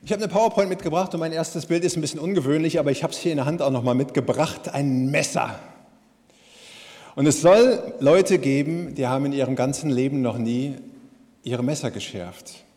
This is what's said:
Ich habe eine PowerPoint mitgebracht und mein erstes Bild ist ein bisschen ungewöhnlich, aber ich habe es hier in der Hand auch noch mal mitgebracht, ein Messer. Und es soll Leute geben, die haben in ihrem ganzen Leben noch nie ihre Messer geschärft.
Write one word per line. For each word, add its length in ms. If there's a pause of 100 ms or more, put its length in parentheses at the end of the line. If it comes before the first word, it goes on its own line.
Ich 60
habe 100
eine 80
PowerPoint 380
mitgebracht 440
und 60
mein 140
erstes 320
Bild 180
ist 140
ein 40
bisschen 200
ungewöhnlich, 580
aber 120
ich 120
habe 80
es 80
hier 140
in 60
der 60
Hand 160
auch 100
noch 120
mal 100
mitgebracht, 800
ein 340
Messer. 520 (1600)
Und 100
es 140
soll 580
Leute 380
geben, 580
die 100
haben 200
in 80
ihrem 240
ganzen 320
Leben 320
noch 160
nie 380 (680)
ihre 180
Messer 300
geschärft. 720 (140)